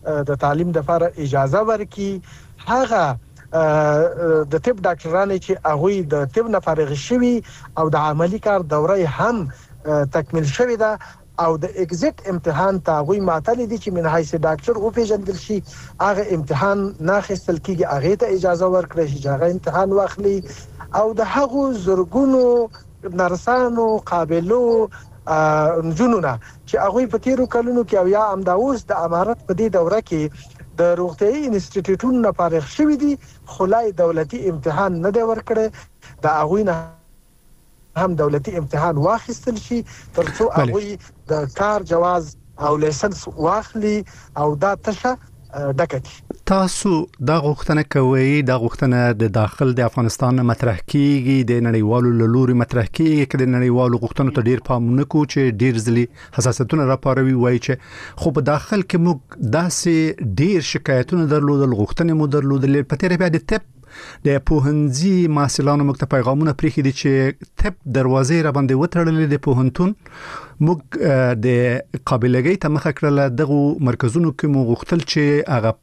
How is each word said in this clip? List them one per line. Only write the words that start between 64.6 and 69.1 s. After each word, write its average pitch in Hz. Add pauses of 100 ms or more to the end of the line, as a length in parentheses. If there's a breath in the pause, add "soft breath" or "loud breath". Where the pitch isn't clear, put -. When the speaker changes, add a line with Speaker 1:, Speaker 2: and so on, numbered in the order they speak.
Speaker 2:
محصلانو 143
موږ 135
ته 131
پیغامونه 135
پریښي 151
دي 135
چې 139 (520)
طب 202 (220)
دروازې 131
را 147
باندې 135
وتړلې 160